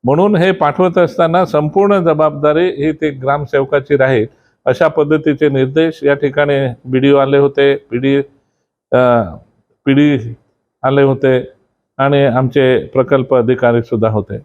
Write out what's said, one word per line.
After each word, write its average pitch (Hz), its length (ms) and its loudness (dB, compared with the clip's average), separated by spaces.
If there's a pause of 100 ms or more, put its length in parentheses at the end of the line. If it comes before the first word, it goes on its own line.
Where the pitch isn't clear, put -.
म्हणून 180 320 2
हे 185 160 2
पाठवत 180 460 0
असताना 170 480 0
संपूर्ण 196 520 0
जबाबदारी 151 680 0
ही 151 240 -4
ते 151 180 -4
ग्रामसेवकाची 139 840 -2
राहील, 131 300 0 (380)
अशा 143 240 0
पद्धतीचे 151 600 0
निर्देश 139 540 -2
या 143 120 2
ठिकाणी 143 580 -2 (120)
बीडीओ 131 320 2
आले 139 220 2
होते, 139 380 2
पीडी, 139 400 -2 (760)
अ, 123 300 2 (640)
पीडी 135 500 0 (480)
आले 139 200 2
होते 131 480 0 (480)
आणि 139 260 2
आमचे 127 600 0
प्रकल्प 131 500 -2
अधिकारी 120 480 0
सुद्धा 110 260 -2
होते. 104 360 -4